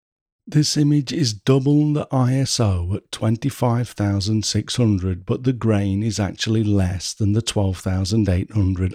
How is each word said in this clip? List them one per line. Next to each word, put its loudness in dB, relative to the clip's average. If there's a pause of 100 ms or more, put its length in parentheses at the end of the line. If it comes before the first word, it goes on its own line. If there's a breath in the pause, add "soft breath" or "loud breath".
(460)
This 0
image 2
is 0
double 2
the -2
I 2
S -2
O 0
at -8
twenty-five -2
thousand 0
six -4
hundred, 0
but -2
the 2
grain 0
is -4
actually -2
less 0
than 0
the 2
twelve -2
thousand 0
eight 0
hundred 0